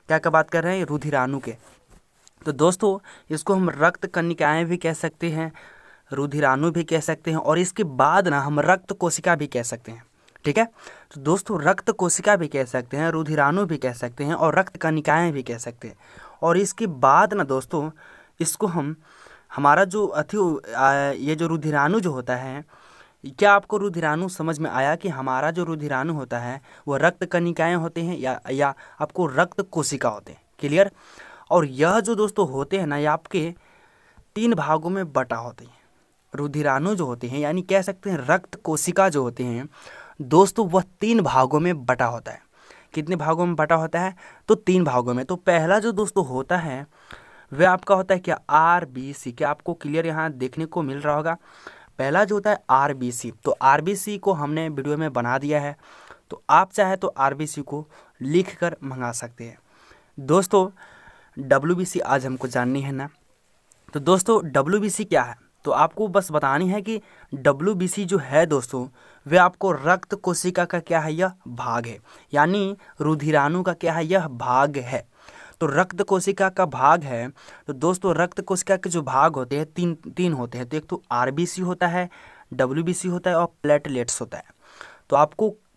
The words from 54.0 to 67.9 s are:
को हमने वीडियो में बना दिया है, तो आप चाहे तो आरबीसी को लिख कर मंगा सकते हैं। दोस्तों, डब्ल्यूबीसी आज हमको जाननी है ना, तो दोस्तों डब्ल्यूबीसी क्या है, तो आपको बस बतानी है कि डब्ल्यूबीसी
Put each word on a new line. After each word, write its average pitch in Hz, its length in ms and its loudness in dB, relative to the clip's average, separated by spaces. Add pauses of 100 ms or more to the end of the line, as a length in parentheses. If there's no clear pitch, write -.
को 196 140 0
हमने 156 360 -2
वीडियो 147 280 -4
में 156 160 -2
बना 123 260 0
दिया 147 220 0
है, 143 160 -8 (540)
तो - 200 -14
आप 170 220 4
चाहे 190 240 2
तो 185 120 -4
आरबीसी 143 540 -2
को 147 240 -8 (340)
लिख 160 380 0
कर 170 240 -4
मंगा 127 300 -6
सकते 120 320 -12
हैं। 117 140 -20 (600)
दोस्तों, 185 480 4 (720)
डब्ल्यूबीसी 160 600 0
आज 135 260 2
हमको 127 220 -6
जाननी 127 320 0
है 139 120 -6
ना, 135 160 -8 (840)
तो 147 60 -4
दोस्तों 185 440 4
डब्ल्यूबीसी 185 600 0
क्या 143 180 4
है, 120 140 -6 (280)
तो 143 60 -2
आपको 165 380 2
बस 185 240 0
बतानी 147 360 2
है 202 140 -2
कि 214 180 -6 (340)
डब्ल्यूबीसी 175 720 0